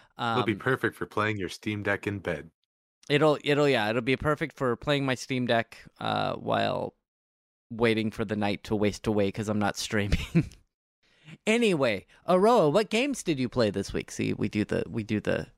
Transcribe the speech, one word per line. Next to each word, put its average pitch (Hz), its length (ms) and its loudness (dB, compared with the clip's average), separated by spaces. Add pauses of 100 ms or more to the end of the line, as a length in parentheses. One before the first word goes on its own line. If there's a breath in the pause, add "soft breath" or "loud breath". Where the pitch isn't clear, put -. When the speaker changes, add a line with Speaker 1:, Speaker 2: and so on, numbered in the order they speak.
(180 soft breath)
Speaker 1:
They'll 117 240 0
be 101 120 0
Speaker 2:
Um, 95 40 -8
Speaker 1:
perfect 127 380 0
for - 80 -8
playing 107 320 -2
your 90 140 -6
Steam 104 320 -6
Deck 98 240 -2
in 101 120 -4
bed. 82 320 -6 (600)
Speaker 2:
It'll, 147 340 4
it'll, 143 240 2
yeah, 110 220 2
it'll 120 120 0
be 127 140 0
perfect 147 400 -2
for 123 200 -2
playing 143 280 -2
my 131 100 0
Steam 123 320 -4
Deck, 117 320 0 (220)
uh, 107 340 -2
while - 600 -2 (760)
waiting 110 400 2
for 113 140 -6
the 104 120 -4
night 104 280 -2
to 110 120 -2
waste 101 300 0
away 104 260 2
'cause 107 160 -6
I'm 104 100 0
not 101 180 0
streaming. - 760 0
<laughs> - 80 -20 (880 loud breath)
Anyway, 170 600 2 (220 soft breath)
Aroa, 185 440 6
what 208 180 2
games 254 320 -2
did 151 160 -2
you 123 100 0
play 117 220 2
this 98 220 -4
week? - 180 -4
See, 107 220 -2
we 104 160 -2
do 104 160 0
the, 92 240 -2
we 113 140 -6
do 107 180 -2
the, - 380 -2